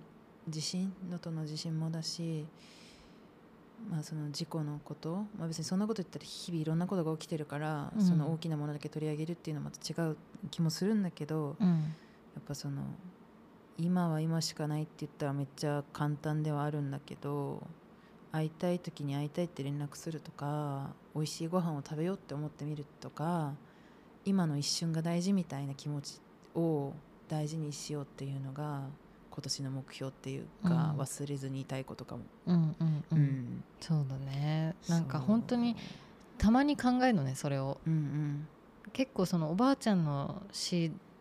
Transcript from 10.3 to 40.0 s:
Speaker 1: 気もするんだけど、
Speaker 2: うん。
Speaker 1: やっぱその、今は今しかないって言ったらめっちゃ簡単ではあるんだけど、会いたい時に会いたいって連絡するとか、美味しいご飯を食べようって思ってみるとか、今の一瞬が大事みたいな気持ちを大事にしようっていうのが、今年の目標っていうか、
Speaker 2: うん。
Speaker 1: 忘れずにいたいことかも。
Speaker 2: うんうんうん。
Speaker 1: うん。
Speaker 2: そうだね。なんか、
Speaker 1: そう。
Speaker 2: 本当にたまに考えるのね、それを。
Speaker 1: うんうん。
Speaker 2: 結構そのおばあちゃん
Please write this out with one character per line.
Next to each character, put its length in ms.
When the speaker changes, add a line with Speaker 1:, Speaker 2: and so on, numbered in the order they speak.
Speaker 1:
気 100
も 80
す 160
る 80
ん 100
だ 60
け 160
ど、 320
Speaker 2:
う 80
ん。 40
Speaker 1:
や 160
っ 20
ぱ 100
そ 160
の、 140
今 320
は 100
今 220
し 100
か 160
な 100
い 60
っ 40
て 40
言 40
っ 80
た 100
ら 60
め 100
っ 120
ち 120
ゃ 260
簡 220
単 280
で 80
は 140
あ 60
る 100
ん 100
だ 80
け 160
ど、 500
会 140
い 20
た 240
い 60
時 260
に 100
会 120
い 20
た 120
い 40
っ 20
て 160
連 160
絡 160
す 160
る 80
と 140
か、 560
美 60
味 60
し 180
い 20
ご 140
飯 100
を 100
食 140
べ 80
よ 120
う 20
っ 20
て 140
思 140
っ 20
て 160
み 100
る 100
と 100
か、 440
今 200
の 120
一 60
瞬 280
が 100
大 200
事 100
み 140
た 160
い 40
な 80
気 140
持 140
ち 180
を 380
大 180
事 100
に 140
し 220
よ 80
う 20
っ 20
て 200
い 100
う 60
の 100
が、 320
今 120
年 200
の 80
目 220
標 180
っ 20
て 160
い 120
う 20
か、 260
Speaker 2:
う 40
ん。 20
Speaker 1:
忘 280
れ 100
ず 100
に 140
い 40
た 140
い 60
こ 100
と 80
か 140
も。 60
Speaker 2:
う 80
ん 260
う 40
ん 280
う 40
ん。 20
Speaker 1:
う 40
ん。 420
Speaker 2:
そ 160
う 120
だ 100
ね。 580
な 100
ん 60
か、 140
Speaker 1:
そ 40
う。 40
Speaker 2:
本 160
当 120
に 220
た 140
ま 120
に 120
考 300
え 20
る 60
の 100
ね、 120
そ 140
れ 100
を。 280
Speaker 1:
う 20
ん 40
う 20
ん。 520
Speaker 2:
結 220
構 120
そ 120
の 140
お 40
ば 160
あ 60
ち 120
ゃ 60
ん 80